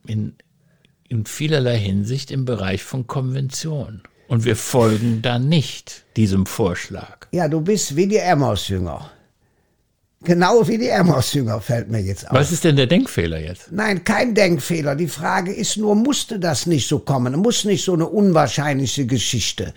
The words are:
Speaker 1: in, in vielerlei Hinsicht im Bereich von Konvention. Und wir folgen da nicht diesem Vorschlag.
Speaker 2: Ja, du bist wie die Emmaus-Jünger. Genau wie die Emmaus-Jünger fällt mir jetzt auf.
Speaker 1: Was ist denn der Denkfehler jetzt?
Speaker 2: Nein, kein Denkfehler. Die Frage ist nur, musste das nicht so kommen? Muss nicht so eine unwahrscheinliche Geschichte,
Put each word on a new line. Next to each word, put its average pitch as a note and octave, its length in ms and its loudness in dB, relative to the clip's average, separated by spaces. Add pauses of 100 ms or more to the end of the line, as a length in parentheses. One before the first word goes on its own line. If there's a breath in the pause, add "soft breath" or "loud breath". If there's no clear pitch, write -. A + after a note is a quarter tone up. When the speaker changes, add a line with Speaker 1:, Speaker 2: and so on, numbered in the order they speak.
Speaker 1:
in, A2 260 -4 (760)
in A2+ 160 -2
vielerlei C#3 520 0
Hinsicht G2+ 540 -2
im C3+ 140 -2
Bereich G2 380 -2
von C3 240 -8
Konvention. C3+ 960 -6 (260)
Und A2+ 180 0
wir A#2 100 2
folgen A2+ 640 2
da B2 160 0
nicht - 640 -2 (120)
diesem G2 300 2
Vorschlag. - 840 -6
Speaker 2:
Ja, E3+ 160 0
du D#3 140 0
bist F3 340 -2
wie F3+ 120 2
die G#3 100 2
Emmaus-Jünger. A2 920 0 (1120)
Genau F3+ 420 4
wie A2+ 120 0
die E3+ 100 0
Emmaus-Jünger C3 720 2
fällt A2+ 320 -4
mir A2+ 80 0
jetzt G2 320 -4
auf. - 60 4
Speaker 1:
Was E3 160 2
ist D#3+ 100 -4
denn D3+ 140 6
der C3 100 4
Denkfehler G2 540 0
jetzt? E2 320 -12
Speaker 2:
Nein, G3+ 320 -2
kein A3 280 0
Denkfehler. E3+ 600 2
Die D#3+ 140 -2
Frage F#3 440 -4
ist - 220 -4
nur, G#3 200 2
musste A3+ 440 0
das E3 260 -2
nicht E3 220 2
so D3 120 0
kommen? B2+ 360 -2
Muss G#3 300 0
nicht G3+ 180 0
so F#3+ 100 -2
eine D#3+ 140 2
unwahrscheinliche D3 960 2
Geschichte, A2 720 -2